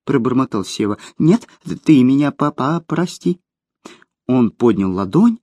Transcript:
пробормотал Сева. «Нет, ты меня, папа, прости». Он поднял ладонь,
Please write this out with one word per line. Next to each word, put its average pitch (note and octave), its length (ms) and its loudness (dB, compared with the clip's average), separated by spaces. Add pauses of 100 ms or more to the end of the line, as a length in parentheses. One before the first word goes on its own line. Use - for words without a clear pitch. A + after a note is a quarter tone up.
пробормотал A#2+ 640 -2
Сева. G#2 320 -6 (200)
«Нет, F3 300 0 (380)
ты C#3+ 180 6
меня, C#3 280 2
папа, D3 540 -4
прости». F3 540 -4 (880)
Он B2 240 2
поднял G2 400 0
ладонь, A#2+ 520 0